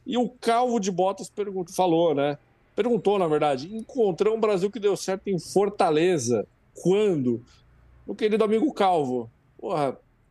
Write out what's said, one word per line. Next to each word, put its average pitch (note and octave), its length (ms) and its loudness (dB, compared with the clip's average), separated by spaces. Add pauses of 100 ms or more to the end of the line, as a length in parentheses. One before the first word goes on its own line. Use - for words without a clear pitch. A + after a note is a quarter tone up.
E G#3+ 120 -4
o A#3+ 120 0
Calvo A#3 500 0
de G3 120 -2
Botas F#3 380 -2
pergun-, F#3+ 440 -8
falou, E3+ 400 2
né? C#3+ 240 -2 (380)
Perguntou, G#3 440 0
na F3 80 2
verdade, D3+ 480 0
encontramos A3 640 0
um A3 40 -8
Brasil G#3 300 0
que A#3+ 80 -12
deu G3 160 0
certo F#3+ 320 -6
em F#3+ 120 -2
Fortaleza. E3 1080 2 (260)
Quando? E3+ 680 0 (680)
Meu G3+ 80 -10
querido G#3+ 280 2
amigo A3 300 2
Calvo, C3+ 560 0 (280)
porra, D3+ 400 -4 (340)